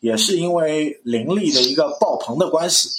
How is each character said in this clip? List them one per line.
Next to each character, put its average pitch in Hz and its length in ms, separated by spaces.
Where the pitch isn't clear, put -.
也 113 160
是 170 220
因 175 160
为 156 500
灵 120 320
力 180 160
的 131 80
一 127 120
个 151 280
爆 143 160
棚 117 200
的 175 120
关 165 200
系。 - 200